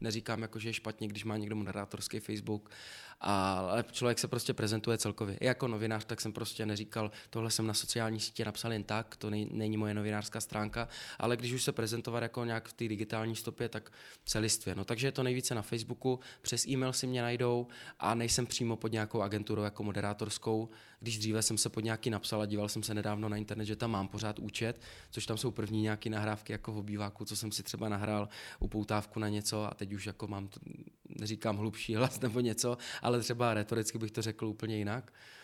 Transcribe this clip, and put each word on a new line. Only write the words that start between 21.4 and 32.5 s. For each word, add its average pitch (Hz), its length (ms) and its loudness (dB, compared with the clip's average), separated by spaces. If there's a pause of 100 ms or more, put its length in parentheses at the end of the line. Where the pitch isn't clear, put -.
jsem 110 160 4
se 110 120 4
pod 107 140 -2
nějaký 113 260 0
napsal 107 320 0
a 107 40 2
díval 104 240 0
jsem 107 140 -2
se 110 100 -2
nedávno 104 360 0
na 104 80 0
internet, 107 280 -2
že 107 100 0
tam 117 160 0
mám 98 160 2
pořád 107 320 -4
účet, 113 420 -2 (300)
což 110 140 -4
tam 113 120 0
jsou 117 140 0
první 107 300 2
nějaký 107 280 2
nahrávky 107 440 0
jako 107 200 -6
v 107 40 -2
obýváku, 104 480 -4
co 107 100 -4
jsem 107 160 -2
si 104 120 -2
třeba 107 260 -2
nahrál 104 400 2 (300)
upoutávku 104 600 0
na 107 100 2
něco 104 360 0
a 101 80 -4
teď 101 200 -6
už 98 120 -6
jako 104 220 -6
mám 98 200 -4
t-, 101 120 -14 (500)
neříkám 107 480 0
hlubší 107 380 0
hlas 123 240 4
<laughs> - 20 -2
nebo 123 180 2
něco, 120 380 2 (240)